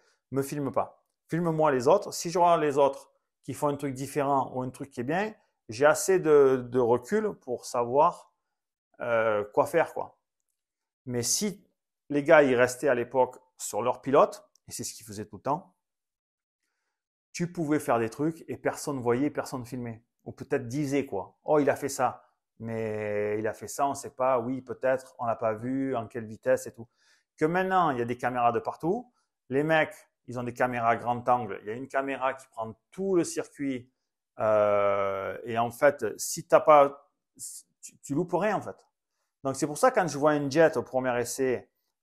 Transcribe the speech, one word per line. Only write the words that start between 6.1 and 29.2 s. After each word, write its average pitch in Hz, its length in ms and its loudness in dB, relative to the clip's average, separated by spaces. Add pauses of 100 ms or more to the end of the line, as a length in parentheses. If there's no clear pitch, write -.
de, 139 500 6
de 123 100 0
recul 156 540 0
pour - 320 -10
savoir, 131 680 0 (680)
euh, 113 420 0 (100)
quoi 139 120 2
faire, 160 280 -2
quoi. - 240 -10 (880)
Mais 123 160 -4
si 190 460 -4 (420)
les 143 140 -2
gars, 151 200 8
ils 127 120 4
restaient 123 320 2
à 127 80 2
l'époque 123 420 0 (200)
sur - 240 -8
leur 120 200 -4
pilote, 165 480 2 (180)
et - 40 -20
c'est - 120 -12
ce - 100 -10
qu'ils - 120 -20
faisaient 104 200 -12
tout - 120 -18
le - 40 -20
temps, 151 340 -6 (1600)
tu 170 180 -6
pouvais 151 280 -2
faire 131 200 0
des 113 100 -2
trucs 160 380 -6
et 123 100 -10
personne 139 420 -8
voyait, 123 300 0
personne 131 360 -8
filmait. 120 380 -12 (200)
Ou - 80 -14
peut-être - 360 -6
disait, 139 380 -2
quoi. « 92 380 -10
Oh, 151 160 2
il 139 100 2
a 123 60 2
fait 139 140 -6
ça. » - 400 -4 (300)
Mais 107 800 -4
il 110 100 -4
a 104 60 -4
fait - 140 -14
ça, 143 200 -4
on 139 60 -4
sait 131 180 -12
pas, 127 280 0
oui, 127 220 -6
peut-être, 127 580 -4
on 123 60 -8
l'a 113 100 -2
pas 110 180 -2
vu, 131 420 -6
en 117 120 -6
quelle 113 180 -10
vitesse 123 420 -2
et 110 60 -14
tout. 113 140 -18 (480)
Que 156 100 0
maintenant, 180 440 2
il 127 100 -2
y - 20 -2
a 117 40 -2
des 120 120 -6
caméras 123 360 0
de 110 60 0
partout. 175 520 0 (380)